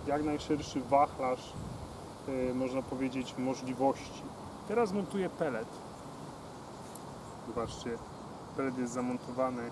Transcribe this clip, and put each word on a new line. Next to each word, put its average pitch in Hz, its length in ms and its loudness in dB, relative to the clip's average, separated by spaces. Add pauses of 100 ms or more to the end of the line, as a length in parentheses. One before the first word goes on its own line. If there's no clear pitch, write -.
jak 147 180 4
najszerszy 147 560 2
wachlarz, 131 720 6 (760)
y, 127 260 2
można 127 280 2
powiedzieć, 131 560 0
możliwości. 127 840 2 (460)
Teraz 214 240 4
montuję 190 380 2
pelet. 120 380 0 (1800)
Zobaczcie, 113 420 -4 (680)
pelet 135 220 0
jest 123 140 0
zamontowany. 123 800 0